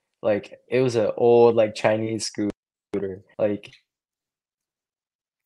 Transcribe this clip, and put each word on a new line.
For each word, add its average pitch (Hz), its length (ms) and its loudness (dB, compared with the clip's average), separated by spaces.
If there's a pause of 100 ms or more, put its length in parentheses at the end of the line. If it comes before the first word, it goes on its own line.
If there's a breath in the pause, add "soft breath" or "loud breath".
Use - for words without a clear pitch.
(220)
like, - 460 -4
it 127 140 0
was 123 140 -2
an 104 220 0
old, 120 380 6
like, 107 200 0
Chinese 110 520 -2
scooter. 98 960 -8 (160)
Like 104 320 -4 (1700)